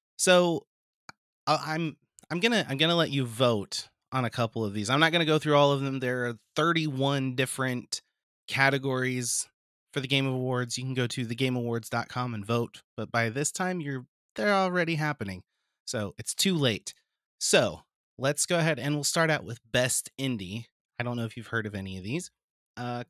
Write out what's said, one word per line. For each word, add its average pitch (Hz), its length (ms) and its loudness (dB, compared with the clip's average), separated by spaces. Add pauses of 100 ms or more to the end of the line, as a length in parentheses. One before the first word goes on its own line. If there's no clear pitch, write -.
(160)
so, 180 500 4 (800)
uh, 151 180 4
I'm, 160 300 -4 (340)
I'm 175 80 -2
gonna, 214 300 2
I'm 135 80 -2
gonna 160 180 4
let 165 160 2
you 139 160 0
vote 113 600 0 (240)
on 127 120 0
a 113 60 -2
couple 113 340 -2
of 101 100 -4
these. 104 160 -2
I'm 143 100 4
not 160 100 4
gonna 170 140 2
go 156 160 4
through 151 160 2
all 143 160 6
of 139 80 0
them. 135 180 -4
There 127 300 -2
are 120 60 -6 (200)
thirty-one 139 800 2
different 127 680 -4 (440)
categories 131 1040 0 (440)
for - 80 -4
the 131 60 -8
Game 135 200 2
Awards. 127 520 -2
You 127 60 -8
can 131 100 -4
go 123 140 0
to 123 180 -4
the 117 80 -4
game 127 220 0
awards 117 320 -4
dot 120 200 -4
com 123 260 -6
and 101 120 -8
vote, 117 360 -2 (140)
but 107 140 -8
by 117 180 0
this 135 220 -2
time, 180 300 -4
you're, 139 260 -6 (300)
they're 208 180 2
already 180 400 2
happening. 113 480 -4 (440)
So, 104 300 -4
it's - 180 -8
too 190 200 2
late. 127 400 0 (460)
So, 113 400 4 (380)
let's 135 280 0
go 175 120 2
ahead 160 200 2
and 143 160 -2
we'll 147 80 -2
start 160 280 2
out 147 140 0
with 117 140 -10 (100)
Best 127 480 0
Indie. 117 500 -4 (340)
I - 20 -2
don't 120 140 -4
know 117 80 -2
if 113 120 -8
you've 113 120 -14
heard 110 180 -2
of 104 80 -10
any 95 240 -8
of 90 60 -12
these. 143 260 -6 (460)
Uh, 123 320 -8